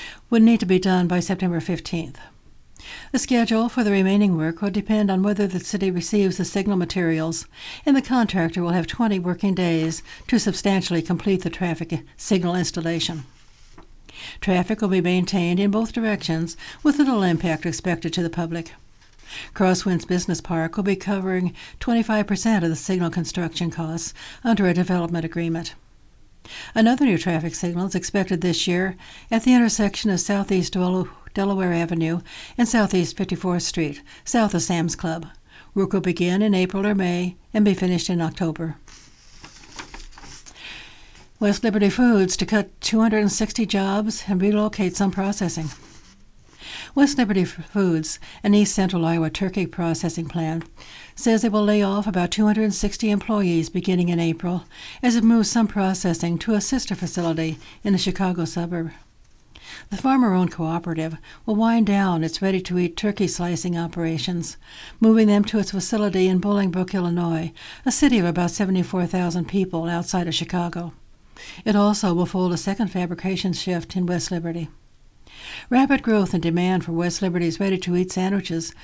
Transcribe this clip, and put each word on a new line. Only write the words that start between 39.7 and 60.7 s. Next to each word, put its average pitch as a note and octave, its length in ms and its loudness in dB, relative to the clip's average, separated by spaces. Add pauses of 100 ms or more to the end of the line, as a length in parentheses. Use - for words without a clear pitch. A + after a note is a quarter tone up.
West G3+ 240 0
Liberty G#3 260 4
Foods G3 480 4
to - 80 0
cut G3+ 360 -2
two A3 200 0
hundred A3 180 4
and G#3 120 2
sixty A3 340 -2
jobs G3+ 640 -2
and F#3 160 0
relocate G#3 540 0
some G3 160 0
processing. F#3 560 -4 (1300)
West C#4 240 4
Liberty G3 240 4
F-, - 280 -6
Foods, F3 480 0 (240)
an G3+ 120 4
East G#3 200 6
Central F#3 300 2
Iowa E3 260 2
turkey F#3+ 360 -2
processing E3 600 -2
plant, D#3+ 380 -4 (500)
says A3+ 300 2
it A3+ 80 4
will G#3+ 120 4
lay G#3 180 4
off G3+ 240 0
about F3 240 0
two G#3+ 160 2
hundred G#3+ 180 4
and G#3 100 0
sixty G#3+ 360 -2
employees G3 580 0
beginning F3+ 400 0
in F3 100 0
April E3+ 460 -2 (380)
as B3 120 2
it A3+ 100 2
moves A3+ 260 6
some A3+ 180 2
processing F#3 720 -2
to A3 160 -2
a G#3 60 0
sister A3 340 -2
facility D#3+ 640 -4 (260)
in G3+ 100 2
a F#3 40 4
Chicago F#3 460 -2
suburb. E3 460 -4 (1000)
The G3 60 -6
farmer-owned G#3+ 560 4
cooperative D#3+ 640 -4 (300)